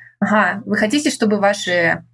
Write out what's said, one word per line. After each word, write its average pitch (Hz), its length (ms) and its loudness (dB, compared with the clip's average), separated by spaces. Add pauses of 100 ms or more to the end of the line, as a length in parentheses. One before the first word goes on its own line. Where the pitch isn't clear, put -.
(200)
«Ага, 208 460 0
вы 196 100 -2
хотите, 247 360 0
чтобы 214 280 0
ваши 175 640 0 (100)